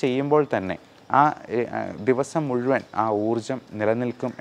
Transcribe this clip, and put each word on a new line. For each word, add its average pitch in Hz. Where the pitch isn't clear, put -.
ചെയ്യുമ്പോൾ 143
തന്നെ 92
ആ, -
ഏ, 120
ആ, -
ദിവസം 143
മുഴുവൻ 123
ആ -
ഊർജ്ജം 117
നിലനിൽക്കും 120